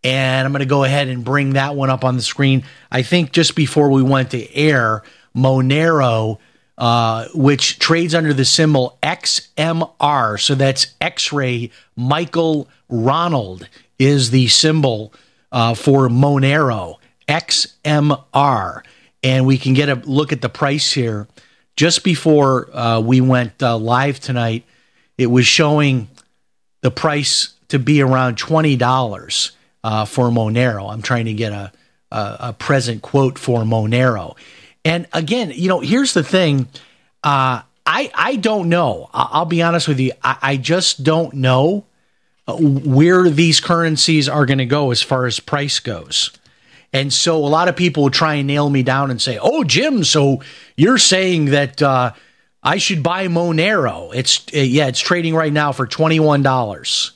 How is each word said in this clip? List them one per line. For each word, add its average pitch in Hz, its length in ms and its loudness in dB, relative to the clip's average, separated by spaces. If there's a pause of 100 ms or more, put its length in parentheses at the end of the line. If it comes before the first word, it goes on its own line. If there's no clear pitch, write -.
And 131 440 0
I'm 139 60 -4
gonna 139 140 -2
go 139 180 2
ahead 139 240 0
and 123 160 -8
bring 135 280 0
that 139 240 -2
one 135 140 0
up 131 140 -2
on 127 120 0
the 120 60 -4
screen. 135 420 0 (260)
I 127 120 -2
think 170 300 0
just 165 220 0
before 147 360 2
we 135 120 4
went 131 280 2
to 117 240 -10
air, 127 480 2 (340)
Monero, 131 1000 2 (400)
uh, 117 560 0
which 143 440 0
trades 165 360 0
under 160 180 0
the 131 140 0
symbol 147 560 0
X - 460 -6 (100)
M 165 260 -2 (160)
R. 123 380 0
So - 160 0
that's 135 440 0
X-Ray 123 720 -4 (240)
Michael 151 760 -2 (200)
Ronald 123 800 -2 (300)
is 135 320 2
the 127 180 4
symbol, 131 640 0 (400)
uh, 120 220 0
for 135 340 4
Monero, 135 880 0 (320)
X - 560 -2
M 151 300 2 (180)
R. 123 500 0 (400)
And 131 240 2
we 135 120 4
can 131 160 0
get 143 160 2
a 131 60 0
look 143 360 -2
at 127 80 -6
the 117 80 -4
price 143 440 -2
here. 110 360 -4 (480)
Just 165 260 2
before, 147 720 2
uh, 113 260 0
we 120 200 4
went, 127 420 0
uh, 120 140 0
live 123 420 -2
tonight, 117 460 -4 (540)
it 127 80 2
was 120 200 4
showing 147 640 2 (720)
the 127 100 0
price - 640 -4 (140)
to 143 100 -2
be 143 220 2
around 127 380 0
twenty 156 380 0
dollars, 123 760 -2 (320)
uh, 107 220 -2
for 123 240 0
Monero. 110 600 -2
I'm 110 120 -12
trying 117 240 -2
to 110 80 -6
get 107 180 -6
a, 101 200 -12 (380)
a, 110 300 -8
a 123 140 -10
present 120 480 -2
quote 135 360 0
for 120 220 -2
Monero. 113 760 0 (480)
And 170 280 -2
again, 170 420 -4
you 180 140 -2
know, 180 120 0
here's 254 340 0
the 165 100 2
thing. 147 440 0 (540)
Uh, 131 380 0 (260)
I, 233 280 -2
I 247 220 -2
don't 202 340 -2
know. 131 420 0
I, 127 200 -2
I'll 160 120 0
be 170 180 0
honest 170 260 0
with 135 120 0
you. 127 120 0 (100)
I, 127 180 -2
I 139 160 0
just 143 460 -2
don't 156 320 0
know, 139 500 2 (600)
uh, - 100 -6
where 151 720 4
these 160 320 2
currencies 160 680 0
are 143 180 2
gonna 135 200 0
go 139 240 0
as 117 120 -2
far 127 240 -2
as 113 120 -4
price 143 420 -4
goes. - 500 -6 (600)
And 135 200 -2
so 165 240 0
a 147 100 0
lot 160 220 2
of 175 80 -2
people 156 280 0
will 139 60 4
try 156 240 0
and 139 140 -2
nail 147 200 0
me 139 140 2
down 135 300 0
and 117 100 -6
say, 113 180 -6
"Oh, 294 220 0
Jim, 220 400 0
so 139 400 2 (340)
you're 208 220 4
saying 185 480 2
that, 139 340 0
uh, 127 320 2 (520)
I 165 140 0
should 165 260 -2
buy 185 240 -2
Monero." 165 840 -2
It's, - 400 -2
uh, 151 60 0
yeah, 135 300 2
it's 127 100 -6
trading 165 380 0
right 160 160 0
now 147 180 0
for 131 160 -4
twenty-one 156 560 2
dollars 123 720 -2